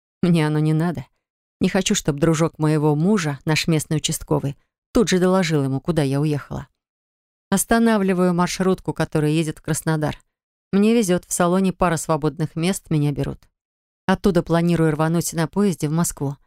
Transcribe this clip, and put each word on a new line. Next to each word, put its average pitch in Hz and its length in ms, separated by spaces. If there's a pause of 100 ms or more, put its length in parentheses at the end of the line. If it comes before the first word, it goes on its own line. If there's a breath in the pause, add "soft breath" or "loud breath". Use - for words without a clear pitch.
(220)
Мне 165 240
оно 151 120
не 156 140
надо. 156 340 (540)
Не 190 80
хочу, 190 260
чтоб 151 220
дружок 160 420
моего 151 380
мужа, 160 480
наш 156 240
местный 156 300
участковый, 143 580 (360)
тут 226 160
же 185 100
доложил 175 440
ему, 135 180
куда 160 220
я 139 180
уехала. 143 480 (840)
Останавливаю 196 840
маршрутку, 180 580
которая 156 380
едет 156 280
в - 40
Краснодар. 151 560 (540)
Мне 208 220
везёт, 180 300
в - 80
салоне 185 400
пара 170 240
свободных 151 600
мест, 170 340
меня 147 220
берут. 135 360 (580)
Оттуда 185 360
планирую 165 500
рвануть 160 420
на 170 120
поезде 190 420
в 147 40
Москву. 151 440 (100)